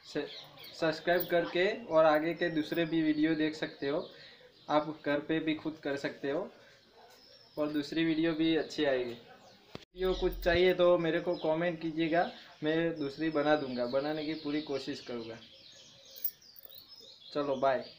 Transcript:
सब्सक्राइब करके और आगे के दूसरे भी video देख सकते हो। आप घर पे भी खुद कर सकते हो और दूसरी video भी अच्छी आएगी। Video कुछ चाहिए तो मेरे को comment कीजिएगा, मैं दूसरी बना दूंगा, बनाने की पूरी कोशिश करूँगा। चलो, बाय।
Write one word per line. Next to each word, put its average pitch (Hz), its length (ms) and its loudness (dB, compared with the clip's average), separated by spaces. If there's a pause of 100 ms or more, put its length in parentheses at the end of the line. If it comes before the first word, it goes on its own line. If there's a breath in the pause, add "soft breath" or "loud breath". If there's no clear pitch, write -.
सब्सक्राइब - 1200 -2
करके 175 400 2 (200)
और 208 200 6
आगे 156 280 4
के 175 160 -2
दूसरे 160 340 0
भी 160 180 0
video 156 340 2
देख 156 200 0
सकते 147 320 -6
हो। 156 200 -2 (640 loud breath)
आप 151 240 2 (120)
घर 147 140 2
पे 160 200 0
भी 156 160 0
खुद 156 280 -8
कर 139 140 -2
सकते 143 320 -6
हो 180 180 -2 (1080 loud breath)
और 151 120 -2
दूसरी 147 360 -2
video 160 300 2
भी 160 220 2
अच्छी 147 280 0
आएगी। 123 280 0
Video - 1000 -8
कुछ 180 260 -2
चाहिए 180 340 4
तो 175 240 6
मेरे 165 220 0
को 175 160 -2
comment 160 460 0
कीजिएगा, 165 480 0 (320 loud breath)
मैं 160 360 0
दूसरी 151 320 -4
बना 151 260 4
दूंगा, 127 320 -2
बनाने 147 360 -2
की 156 100 -4
पूरी 151 280 -4
कोशिश 135 380 -6
करूँगा। 113 360 -10 (2000)
चलो, 143 220 -2
बाय। 127 280 0 (140)